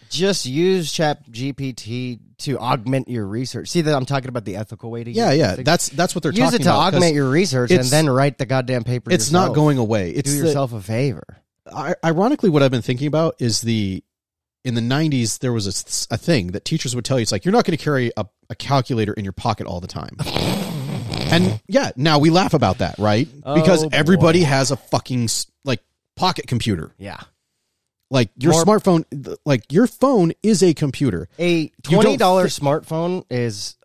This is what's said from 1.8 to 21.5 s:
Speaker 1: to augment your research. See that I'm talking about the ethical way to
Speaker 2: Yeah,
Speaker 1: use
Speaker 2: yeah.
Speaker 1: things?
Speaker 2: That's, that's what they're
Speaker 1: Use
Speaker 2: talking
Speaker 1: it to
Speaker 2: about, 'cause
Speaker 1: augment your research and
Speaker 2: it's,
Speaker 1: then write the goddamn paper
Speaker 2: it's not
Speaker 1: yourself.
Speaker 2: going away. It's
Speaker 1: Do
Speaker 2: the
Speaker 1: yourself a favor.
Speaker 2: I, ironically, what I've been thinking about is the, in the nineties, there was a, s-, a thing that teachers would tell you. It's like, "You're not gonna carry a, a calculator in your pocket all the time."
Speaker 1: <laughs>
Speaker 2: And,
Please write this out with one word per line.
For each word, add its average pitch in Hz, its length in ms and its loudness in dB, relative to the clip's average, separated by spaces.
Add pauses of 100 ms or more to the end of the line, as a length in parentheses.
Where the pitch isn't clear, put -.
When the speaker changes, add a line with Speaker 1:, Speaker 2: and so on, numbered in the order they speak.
Speaker 1:
to - 200 -4
augment 127 500 -2
your 113 160 -4
research. 113 440 -8
See 175 120 0
that 151 140 0
I'm 131 100 -2
talking 131 240 -4
about 120 160 -8
the 98 120 -8
ethical 113 340 -10
way 117 120 -8
to 120 80 -12
Speaker 2:
Yeah, 220 200 0
Speaker 1:
use 147 80 4
Speaker 2:
yeah. 98 160 2
Speaker 1:
things? 127 100 -8
Speaker 2:
That's, 165 240 2
that's 170 260 -2
what 170 80 -6
they're 156 100 0
Speaker 1:
Use 208 60 0
Speaker 2:
talking 247 220 2
Speaker 1:
it - 20 0
to 175 60 4
Speaker 2:
about, 143 100 4 (120)
'cause - 40 0
Speaker 1:
augment 165 200 4
your 139 140 2
research 131 420 2
and - 100 6
Speaker 2:
it's, 127 80 -2
Speaker 1:
then 151 200 4
write 135 280 2
the 135 80 -6
goddamn 127 380 -2
paper 123 280 -4
Speaker 2:
it's - 200 0
not 165 120 4
Speaker 1:
yourself. 139 120 0
Speaker 2:
going 151 220 4
away. 107 340 0
It's - 200 -4
Speaker 1:
Do 143 100 -2
Speaker 2:
the 160 60 2
Speaker 1:
yourself 139 260 0
a 107 80 -8
favor. 113 560 -4 (360)
Speaker 2:
I, 151 300 -6
ironically, 196 460 2
what 147 140 4
I've 131 80 4
been 123 100 -2
thinking 131 260 -4
about 156 320 0
is 117 220 -2
the, 107 420 -2 (640)
in 120 100 -2
the 117 60 0
nineties, 135 580 0
there 127 140 -2
was 107 140 -2
a, - 20 -4
s-, - 420 -8
a 117 60 -2
thing 123 340 0
that 98 140 -8
teachers 143 300 -4
would 120 100 -6
tell 139 140 0
you. 113 40 0
It's - 100 -2
like, 98 120 -4
"You're 180 80 0
not 240 120 2
gonna 175 120 -2
carry 127 400 -2
a, 101 80 -4 (240)
a 110 60 -12
calculator 123 580 0
in 101 120 -6
your 95 80 -6
pocket - 340 -4
all 87 140 -8
the 90 60 -10
time." - 320 -12
Speaker 1:
<laughs> - 500 -4 (600)
Speaker 2:
And, 175 360 2